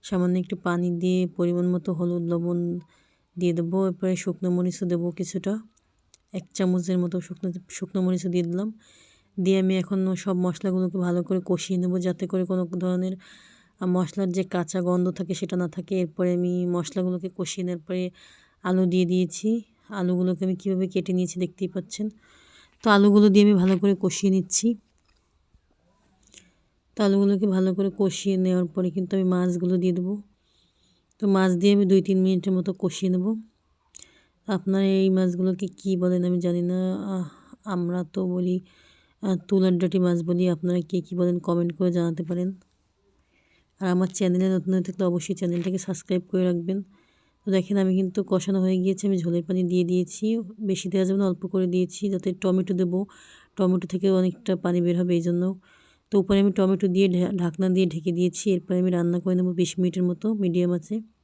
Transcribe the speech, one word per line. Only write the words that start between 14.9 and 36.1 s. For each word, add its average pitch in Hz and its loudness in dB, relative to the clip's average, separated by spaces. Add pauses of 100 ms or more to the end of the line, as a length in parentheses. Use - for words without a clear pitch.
থাকে 175 -6
সেটা 180 -6
না 175 0
থাকে। 175 -8
এরপরে 180 -2
আমি 180 0 (120)
মশলাগুলোকে 180 -4
কষিয়ে 185 -6
নেওয়ার 175 -6
পরে 185 -4 (600)
আলু 185 2
দিয়ে 180 2
দিয়েছি। 180 0 (400)
আলুগুলোকে 180 -2
আমি 185 -2
কীভাবে 190 -2
কেটে 185 -2
নিয়েছি 180 -2
দেখতেই 180 -4
পাচ্ছেন। 202 -8 (760)
তো - 2
আলুগুলো 208 8
দিয়ে 202 8
আমি 208 6
ভালো 185 4
করে 202 2
কষিয়ে 190 0
নিচ্ছি। 190 0 (2250)
তো - -12
আলুগুলোকে 196 4
ভালো 185 2
করে 196 0
কষিয়ে 196 0
নেওয়ার 180 2
পরে 185 -2
কিন্তু 180 -4
আমি 190 2
মাছগুলো 180 0
দিয়ে 180 0
দেবো। 180 -2 (1080)
তো - -4
মাছ 190 4
দিয়ে 180 4
আমি 202 6
দুই 190 6
তিন 190 2
মিনিটের 190 2
মতো 185 0
কষিয়ে 190 -2
নেব। 180 0 (1200)
আপনারা 190 0
এই 190 4
মাছগুলোকে 185 0
কী - -6
বলেন 180 2